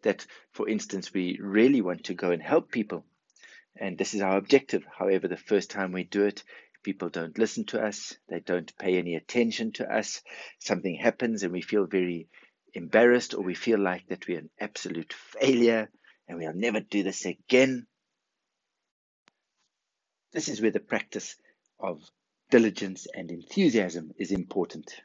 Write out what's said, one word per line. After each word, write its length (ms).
that, 240
for 180
instance, 460
we 260
really 400
want 260
to 80
go 180
and 100
help 300
people, 340
and 200
this 160
is 80
our 160
objective. 480
However, 440
the 80
first 340
time 220
we 100
do 240
it, 160
people 280
don't 280
listen 280
to 140
us, 380
they 120
don't 360
pay 220
any 160
attention 600
to 140
us, 320
something 380
happens 480
and 80
we 100
feel 240
very 420
embarrassed, 600
or 80
we 120
feel 240
like 300
that 180
we're 140
an 180
absolute 540
failure 800
and 120
we'll 160
never 260
do 220
this 220
again. 640
This 160
is 120
where 120
the 80
practice 560
of 160
diligence 640
and 160
enthusiasm 880
is 140
important, 600